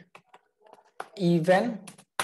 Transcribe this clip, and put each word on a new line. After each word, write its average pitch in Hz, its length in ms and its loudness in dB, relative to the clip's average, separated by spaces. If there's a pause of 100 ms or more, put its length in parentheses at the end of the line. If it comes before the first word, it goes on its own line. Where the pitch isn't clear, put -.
(1200)
even, 180 480 2 (540)